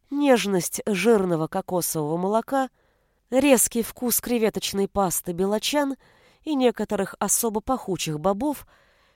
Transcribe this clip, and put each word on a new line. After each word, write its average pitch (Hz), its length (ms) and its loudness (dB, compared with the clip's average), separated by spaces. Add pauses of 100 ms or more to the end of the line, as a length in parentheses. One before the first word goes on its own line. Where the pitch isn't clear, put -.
нежность 214 760 2
жирного 185 640 2
кокосового 165 720 -4
молока – 226 520 -2 (600)
резкий 254 540 4
вкус - 360 -4
креветочной 202 680 -2
пасты 185 440 -2
белочан 220 640 -2 (480)
и 311 120 -4
некоторых 220 640 0
особо 214 420 -2
пахучих 165 580 -4
бобов, 202 460 -2 (500)